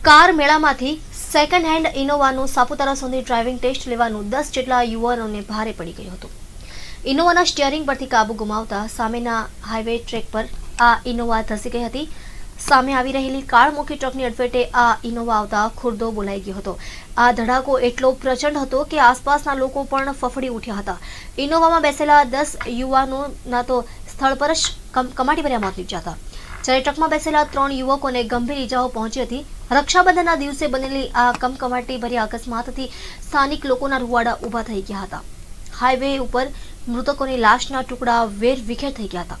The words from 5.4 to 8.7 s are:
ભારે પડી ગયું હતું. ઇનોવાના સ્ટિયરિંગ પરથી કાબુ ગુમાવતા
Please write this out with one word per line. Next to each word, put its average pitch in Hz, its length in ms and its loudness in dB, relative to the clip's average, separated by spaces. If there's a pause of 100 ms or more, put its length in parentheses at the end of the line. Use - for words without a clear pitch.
ભારે 214 320 -4
પડી 170 200 -10
ગયું 180 200 -12
હતું. - 180 -12 (760)
ઇનોવાના 339 400 4
સ્ટિયરિંગ 285 420 0
પરથી 269 200 -2
કાબુ 220 280 2
ગુમાવતા 214 520 -4 (100)